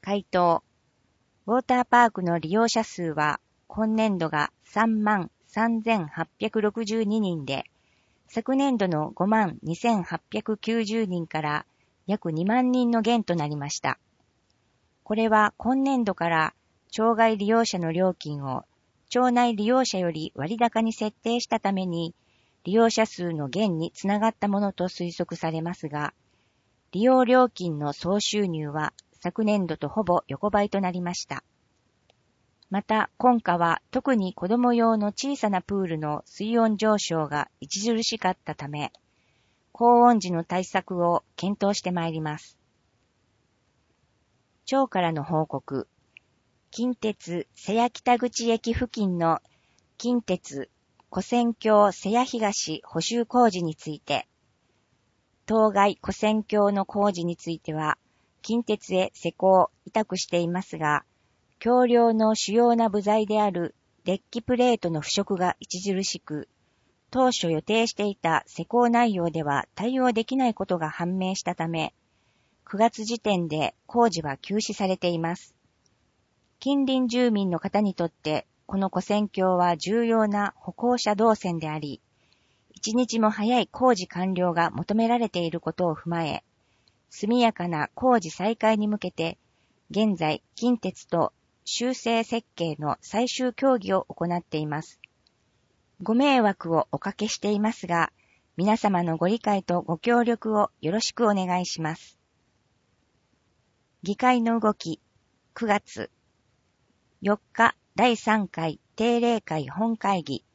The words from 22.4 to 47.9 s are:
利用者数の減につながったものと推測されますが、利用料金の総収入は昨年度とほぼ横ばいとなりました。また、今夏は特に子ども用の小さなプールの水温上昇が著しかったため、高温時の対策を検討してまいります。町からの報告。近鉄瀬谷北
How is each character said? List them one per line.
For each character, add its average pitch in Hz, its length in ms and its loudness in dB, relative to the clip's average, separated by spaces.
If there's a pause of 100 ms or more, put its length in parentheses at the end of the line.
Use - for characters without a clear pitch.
利 175 80 -2
用 226 160 6
者 220 160 2
数 175 260 -6
の 151 160 -4
減 175 300 -2
に 165 140 -4
つ - 160 -8
な 208 120 0
が 226 100 2
っ 226 80 -6
た 208 120 -2
も 202 100 0
の 202 140 -2
と 180 160 -4
推 175 220 -6
測 170 260 -6
さ 160 140 -4
れ 160 100 -4
ま 170 120 -6
す - 140 -10
が、 147 260 -6 (760)
利 196 120 -2
用 254 200 6
料 254 240 6
金 170 320 -6
の 147 140 -4
総 196 260 -2
収 208 260 -2
入 156 240 -4
は 151 240 -4 (280)
昨 214 240 -2
年 208 220 0
度 156 100 -4
と 147 100 -6
ほ 214 160 -4
ぼ 175 240 2
横 165 220 -4
ば 208 140 2
い 208 60 -2
と 196 120 -2
な 180 100 -2
り 180 100 -6
ま 175 120 -4
し - 120 -10
た。 - 180 -10 (1300)
ま 196 120 -4
た、 220 360 -2
今 247 220 4
夏 175 180 0
は 170 240 2 (100)
特 262 240 0
に 190 180 0
子 - 140 -6
ど 226 100 2
も 247 160 4
用 226 240 4
の 208 100 0
小 277 280 -4
さ 214 140 -2
な 185 120 0
プ 202 140 -6
ー 196 60 0
ル 165 180 -2
の 151 260 -4
水 226 320 -4
温 220 200 4
上 214 200 2
昇 160 300 -2
が 147 220 -4 (140)
著 220 380 -2
し 226 160 -4
か 185 140 0
っ - 120 -4
た 151 120 -8
た 143 120 -10
め、 147 240 -8 (800)
高 240 300 6
温 240 180 8
時 180 120 -2
の 170 120 -2
対 180 220 -2
策 180 400 -2
を 170 180 2 (120)
検 202 280 -4
討 202 140 2
し - 40 -8
て 180 100 -4
ま 170 160 -2
い 165 40 -4
り 160 100 -6
ま 151 180 -6
す。 - 180 -20 (2000)
町 269 220 2
か 190 140 -2
ら 165 120 0
の 147 100 -4
報 156 220 0
告。 135 420 -6 (880)
近 247 160 -2
鉄 175 600 -6
瀬 - 200 -6
谷 240 140 2
北 247 280 0